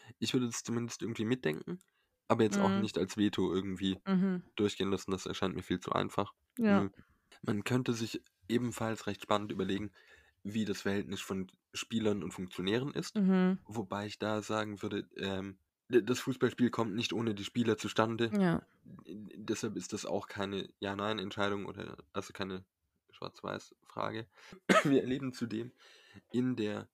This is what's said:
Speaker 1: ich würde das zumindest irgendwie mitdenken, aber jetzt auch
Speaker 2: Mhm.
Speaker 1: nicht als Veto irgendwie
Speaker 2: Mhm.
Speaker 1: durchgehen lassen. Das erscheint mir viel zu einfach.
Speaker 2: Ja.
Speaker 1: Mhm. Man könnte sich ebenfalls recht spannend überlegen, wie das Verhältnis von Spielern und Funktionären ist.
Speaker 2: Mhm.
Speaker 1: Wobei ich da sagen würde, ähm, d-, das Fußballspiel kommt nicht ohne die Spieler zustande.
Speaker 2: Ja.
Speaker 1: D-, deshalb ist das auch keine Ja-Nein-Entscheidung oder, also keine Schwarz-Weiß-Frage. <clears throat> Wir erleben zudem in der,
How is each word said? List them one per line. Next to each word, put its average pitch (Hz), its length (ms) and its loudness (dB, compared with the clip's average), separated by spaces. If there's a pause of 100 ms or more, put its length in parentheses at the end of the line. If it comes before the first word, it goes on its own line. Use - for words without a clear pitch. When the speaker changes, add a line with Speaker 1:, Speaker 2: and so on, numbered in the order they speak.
(180)
Speaker 1:
ich - 160 0
würde 127 140 2
das - 160 -6
zumindest 117 380 -4
irgendwie 95 240 -2
mitdenken, 127 540 -2 (480)
aber 113 160 6
jetzt 202 140 4
auch 101 120 4
Speaker 2:
Mhm. 98 120 2
Speaker 1:
nicht 107 160 -2
als 92 200 -2
Veto 98 360 4
irgendwie 95 540 0
Speaker 2:
Mhm. 185 360 2 (120)
Speaker 1:
durchgehen 190 340 2
lassen. 190 220 0
Das 92 140 -2
erscheint 95 300 -2
mir 92 80 -6
viel 90 160 0
zu - 120 -6
einfach. 98 420 0 (240)
Speaker 2:
Ja. 202 260 6
Speaker 1:
Mhm. 196 100 -2 (500)
Man 104 200 0
könnte 127 300 2
sich 113 300 -4 (240)
ebenfalls 113 580 0
recht 101 160 -4
spannend 104 300 0
überlegen, 95 400 -2 (520)
wie 202 220 0
das 190 160 -2
Verhältnis 202 400 -2
von 190 300 -4 (220)
Spielern 107 500 0
und - 80 -6
Funktionären 101 600 -2
ist. - 220 -6
Speaker 2:
Mhm. 185 500 6
Speaker 1:
Wobei 104 420 -4
ich 104 100 -10
da 107 240 0
sagen 107 400 -2
würde, 101 260 -4 (100)
ähm, 95 420 -4 (300)
d-, 123 120 8
das 120 180 0
Fußballspiel 123 520 2
kommt 113 240 0
nicht 117 180 -2
ohne 110 220 0
die 101 80 -6
Spieler 113 340 2
zustande. 113 600 2
Speaker 2:
Ja. 175 280 4 (180)
Speaker 1:
D-, - 520 -16
deshalb 107 400 -4
ist 92 180 -6
das 104 120 -6
auch - 220 -2
keine 98 420 -4 (100)
Ja-Nein-Entscheidung 101 840 -2
oder, 95 320 -10 (160)
also - 200 -6
keine 95 320 -6 (460)
Schwarz-Weiß-Frage. 104 1160 -8 (420)
<clears throat> 196 140 6
Wir 139 180 6
erleben 131 320 -4
zudem 117 380 -6 (600)
in 127 240 0
der, 104 380 -4